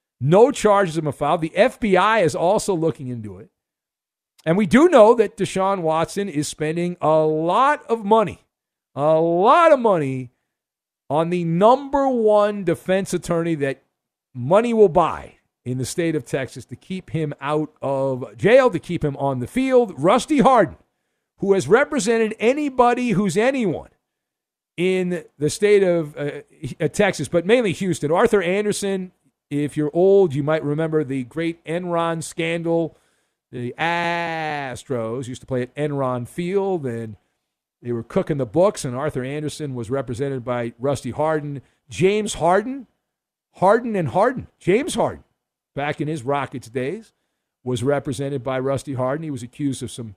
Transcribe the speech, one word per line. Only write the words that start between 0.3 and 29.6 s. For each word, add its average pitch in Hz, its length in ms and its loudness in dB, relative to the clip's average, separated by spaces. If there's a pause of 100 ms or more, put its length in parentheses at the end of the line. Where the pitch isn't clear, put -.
charges 202 440 2
have 160 100 -4
been 139 80 -2
filed. 156 280 -2
The 160 140 -6
F 226 240 2
B 196 180 2
I 214 220 2
is 165 160 2
also 185 400 0
looking 156 320 -4
into 107 320 -12
it. 117 100 -20 (960)
And 165 120 2
we 208 100 2
do 285 220 6
know 240 260 10
that 208 220 0
Deshaun 190 420 -2
Watson 165 500 -2
is 147 180 -4
spending 170 540 -4
a 156 180 2
lot 175 680 0
of 226 180 -4
money, 202 400 2 (500)
a 151 200 2
lot 202 560 4
of 269 80 8
money 139 520 0 (800)
on 165 200 0
the 175 160 -2
number 269 600 2
one 208 560 2
defense 185 500 -2
attorney 170 420 -2
that 139 260 -4 (540)
money 196 380 2
will 208 160 6
buy 143 460 -2 (300)
in 127 120 -6
the 127 80 -4
state 165 300 -4
of 139 100 -6
Texas 135 400 -8
to 123 100 -18
keep - 360 -12
him 151 280 -4
out 151 420 -4
of 135 560 -4
jail, 240 320 6
to 170 100 -2
keep 165 240 -6
him 139 140 -4
on 139 220 -2
the 120 80 -6
field. 247 500 2
Rusty 226 420 2
Hardin, 202 380 4 (600)
who 196 140 2
has 160 140 0
represented 226 720 0
anybody 247 720 0
who's 185 260 0
anyone 214 520 -2 (880)
in 180 480 -2 (120)
the 147 120 -2
state 202 340 4
of, 165 340 0
uh, 143 240 -8 (380)
uh, 156 80 0
Texas, 175 400 0
but 170 180 0
mainly 220 280 2
Houston. 156 380 -4
Arthur 208 300 4
Anderson, 196 720 -4 (380)
if 147 260 -4